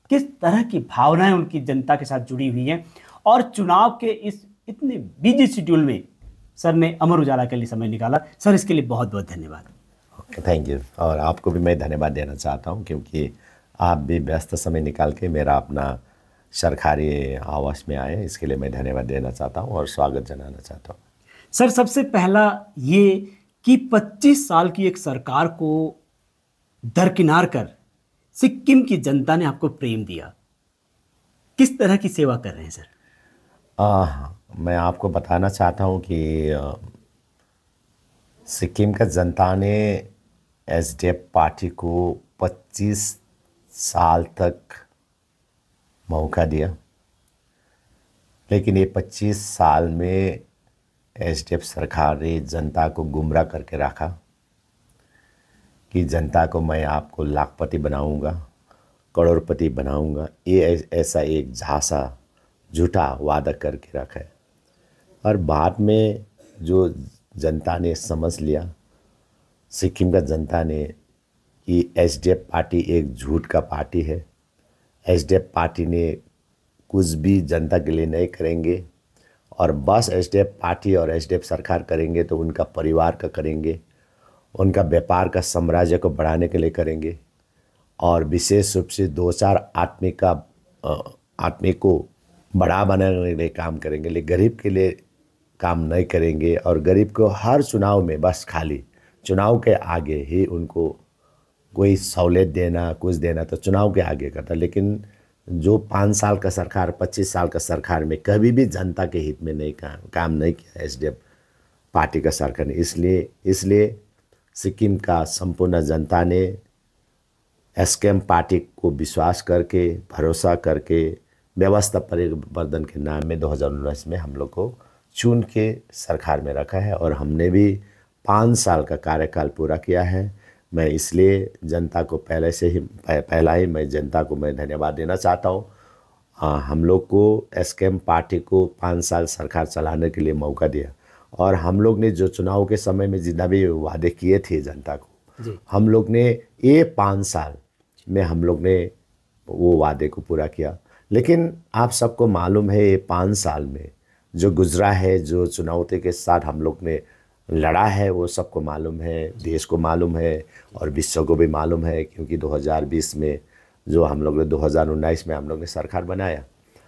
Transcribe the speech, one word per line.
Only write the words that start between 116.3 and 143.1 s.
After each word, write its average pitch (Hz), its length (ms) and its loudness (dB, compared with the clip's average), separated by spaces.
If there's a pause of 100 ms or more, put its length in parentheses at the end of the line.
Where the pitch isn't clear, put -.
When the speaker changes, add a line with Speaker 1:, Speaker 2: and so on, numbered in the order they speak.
Speaker 2:
एसकेएम 95 420 2
पार्टी 87 400 2
को - 320 -2
विश्वास 80 500 -2
करके, 87 560 0
भरोसा 82 580 0
करके, 80 640 0 (400)
व्यवस्था 98 420 2
परिवर्तन 80 880 -4
के 76 140 -12
नाम 76 260 -4
में 80 140 -4
दो 78 80 -2
हज़ार 71 220 -2
उन्नीस 71 380 -6
में 87 100 -6
हम 73 180 -10
लोग 69 140 -8
को 113 280 -6 (380)
चुन 120 280 2
के 110 340 -2 (140)
सरकार 76 500 -4
में 71 120 -6
रखा 73 240 -4
है 98 180 -2
और 80 180 -2
हमने 76 360 0
भी 101 320 4 (440)
पाँच 117 320 4
साल 82 260 2
का 76 120 -6
कार्यकाल 78 520 -2
पूरा 78 300 -4
किया 90 240 0
है। 95 420 -4 (300)
मैं 80 140 0
इसलिए 92 640 2 (120)
जनता 82 380 -2
को 80 140 -6
पहले 82 340 -2
से 85 160 -2
ही, 85 120 0
पह-, 73 420 -4
पहला 80 320 2
ही 90 120 4
मैं 78 240 -4
जनता 76 340 -2
को 73 120 -4
मैं 73 200 -4
धन्यवाद 76 380 -6
देना 80 220 -4
चाहता 92 340 0
हूँ। 95 220 -6 (720)
आ, 76 160 0
हम 73 280 -2
लोग 92 220 4
को 104 400 4 (100)
एसकेएम 95 400 0
पार्टी 85 420 0
को 92 260 2
पाँच 87 380 -2
साल 85 220 0
सरकार 80 400 -4
चलाने 80 440 -2
के 80 120 -6
लिए 78 120 0
मौका 73 340 -2
दिया 71 260 -4 (460)
और 95 160 4
हम 90 260 0
लोग 110 180 4
ने 110 120 4
जो 92 160 0
चुनाव 95 380 0
के 104 120 0
समय 95 300 0
में 95 140 -2